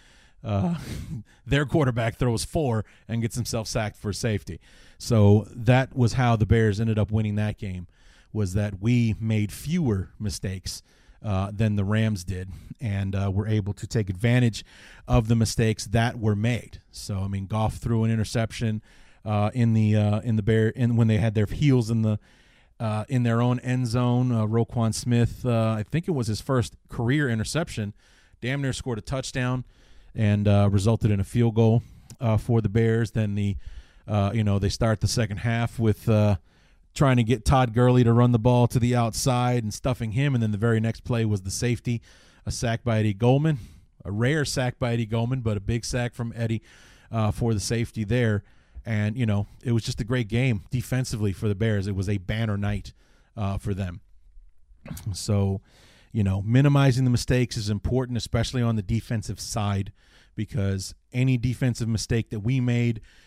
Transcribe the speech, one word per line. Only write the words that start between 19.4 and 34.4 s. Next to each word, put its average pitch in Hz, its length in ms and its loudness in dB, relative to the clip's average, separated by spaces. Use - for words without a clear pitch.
in 117 200 2
the, 107 220 4
uh, 104 240 2
in 120 160 -2
the 110 80 0
Bear, 110 260 2
in, 120 280 0
when 117 100 6
they 110 120 4
had 110 140 0
their 104 120 2
heels 127 440 2
in 113 120 0
the, 107 180 0
uh, 107 300 -4
in 127 160 0
their 117 180 2
own 123 180 2
end 127 280 -2
zone. 123 460 2
Uh, 110 120 0
Roquan 113 480 0
Smith, 120 520 0
uh, 113 320 0
I 107 60 -4
think 165 260 -4
it - 20 2
was 127 160 -2
his 107 140 -4
first 127 340 -2
career 131 400 0
interception, 110 640 -4
damn 135 200 -4
near 131 120 -2
scored 120 240 -6
a 104 40 -10
touchdown 127 600 -4
and, 104 320 2
uh, 101 240 6
resulted 104 400 2
in 98 120 2
a - 20 0
field 117 320 2
goal, 113 280 4
uh, 113 160 0
for 113 240 2
the 107 80 2
Bears. 113 440 2
Then 104 240 -2
the, 101 200 0
uh, 101 280 0
you 113 100 2